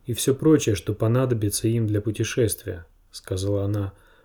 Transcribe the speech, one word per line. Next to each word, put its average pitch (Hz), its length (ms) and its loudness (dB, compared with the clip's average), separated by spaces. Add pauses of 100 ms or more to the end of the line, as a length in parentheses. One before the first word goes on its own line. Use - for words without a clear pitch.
и 120 80 -4
все 131 200 0
прочее, 135 420 4
что - 180 -4
понадобится 117 760 0
им 113 200 0
для 104 140 0
путешествия», 107 840 -2 (260)
сказала 98 540 -2
она 101 280 -2 (320)